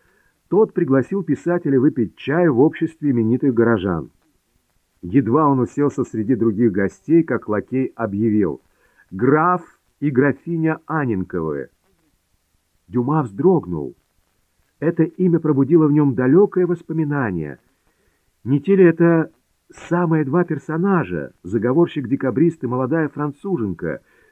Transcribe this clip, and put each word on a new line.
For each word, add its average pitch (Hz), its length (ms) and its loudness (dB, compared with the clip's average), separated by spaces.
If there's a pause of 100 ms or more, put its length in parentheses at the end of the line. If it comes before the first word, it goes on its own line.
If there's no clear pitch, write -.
(480)
Тот 208 260 2
пригласил 151 480 0
писателя 156 560 0
выпить 120 380 0
чаю 160 380 0
в 113 60 4
обществе 151 520 0
именитых 120 420 0
горожан. 98 560 0 (920)
Едва 123 460 0
он 135 120 2
уселся 139 420 -2
среди 110 320 -4
других 110 380 0
гостей, 101 500 0
как 127 260 -4
лакей 110 460 -4
объявил: 104 680 -2 (520)
"Граф 156 500 0 (380)
и 147 100 -2
графиня 160 760 -2
Анненковы". 92 840 -6 (1200)
Дюма 135 320 0
вздрогнул. 98 720 -2 (840)
Это 165 240 0
имя 170 340 0
пробудило 151 480 2
в 147 60 2
нём 143 220 2
далёкое 180 520 2
воспоминание. 143 960 -4 (840)
Не 135 180 0
те 190 140 0
ли 190 100 6
это 165 460 4 (580)
самые 165 360 0
два 151 180 0
персонажа, 156 880 -4 (120)
заговорщик-декабрист 131 1200 0
и - 20 -4
молодая 131 420 -2
француженка, 120 920 -6 (320)